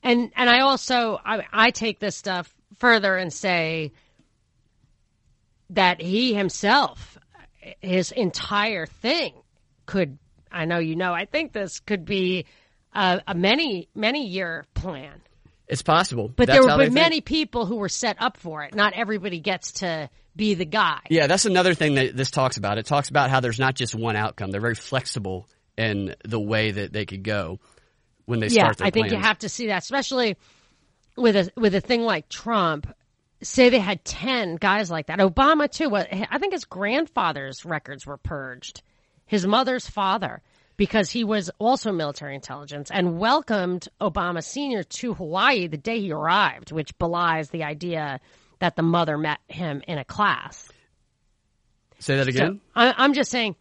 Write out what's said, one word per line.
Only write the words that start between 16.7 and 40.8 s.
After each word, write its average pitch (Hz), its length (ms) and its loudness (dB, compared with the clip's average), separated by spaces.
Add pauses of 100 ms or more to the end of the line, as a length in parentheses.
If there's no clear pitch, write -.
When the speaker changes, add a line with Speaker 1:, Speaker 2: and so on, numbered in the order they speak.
Speaker 1:
were 269 80 8
Speaker 2:
they 233 40 4
Speaker 1:
many 320 260 4
Speaker 2:
think. - 100 -6
Speaker 1:
people 240 400 -2
who 220 100 -4
were 202 120 -4
set 208 320 -4
up 240 160 -2
for 156 280 -10
it. 143 100 -16
Not 208 200 2
everybody 196 440 -4
gets 185 360 -4
to 160 360 -4 (240)
be 208 200 2
the 175 100 -2
guy. 165 340 2 (100)
Speaker 2:
Yeah, 160 200 4
that's 185 160 4
another 185 300 4
thing 151 200 2
that 131 220 0
this 131 160 -2
talks 131 240 0
about. 104 220 -2
It 113 80 -8
talks 147 220 0
about 139 220 2
how 135 80 4
there's 120 220 -2
not 131 160 2
just 117 180 -4
one 113 220 -2
outcome. 104 340 -4
They're 98 100 -4
very 117 140 -2
flexible 98 720 -6 (320)
in 101 460 -2
the 110 160 -4
way 107 320 0
that 98 200 -6
they 104 140 -4
could 95 160 -10
go 98 380 -4 (640)
when 117 160 -2
they - 80 0
Speaker 1:
Yeah, 226 160 4
Speaker 2:
start 113 140 0
their 190 100 0
Speaker 1:
I - 20 2
think 214 160 0
you 196 60 -2
Speaker 2:
plans. 202 140 0
Speaker 1:
have 214 140 2
to 208 80 -8
see 240 200 -8
that, 190 140 -2
especially 247 540 -2 (800)
with 226 200 4
a, 185 200 2
with 208 200 2
a 185 40 2
thing 233 220 0
like 196 260 -2
Trump. 175 640 -2 (500)
Say 247 280 6
they 247 80 4
had 196 260 -2
ten 208 520 -4
guys 196 340 0
like 160 160 -4
that. 160 140 -6
Obama, 277 500 4
too. 320 180 -2
What, 202 240 0
I 196 260 -4
think 381 140 -2
his 330 140 -6
grandfather's 185 1000 -4
records 147 400 -8
were 143 140 -12
purged. 135 640 -10 (420)
His 190 220 -2
mother's 247 420 2
father, 190 540 -4 (340)
because 202 340 2